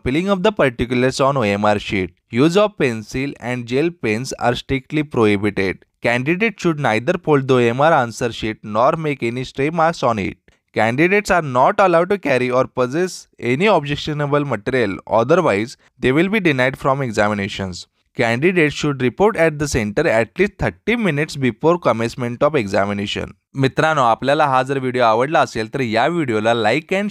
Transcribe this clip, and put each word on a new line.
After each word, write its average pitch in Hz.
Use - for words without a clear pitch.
filling 170
up 185
the 214
particulars 127
on 139
O 127
M 101
R 104
sheet. 92
Use 165
of 208
pencil 131
and 123
gel 151
pens 117
are 120
strictly 147
prohibited. 101
Candidate 165
should 160
neither 117
fold 139
the 131
O 123
M 120
R 160
answer 120
sheet 110
nor 123
make 147
any 123
stray 139
marks 165
on 117
it. -
Candidates 160
are 170
not 170
allowed 175
to 202
carry 123
or 127
possess 156
any 185
objectionable 147
material, 113
otherwise 120
they 127
will 185
be 214
denied 131
from 139
examinations. 101
Candidates 147
should 143
report 185
at 156
the 147
center 110
at 113
least 202
thirty 151
minutes 151
before 147
commencement 120
of 151
examination. 101
मित्रांनो, 147
आपल्याला 131
हा 131
जर 135
व्हिडिओ 127
आवडला 127
असेल 113
तर 135
या 117
व्हिडिओला 120
like 120
and 208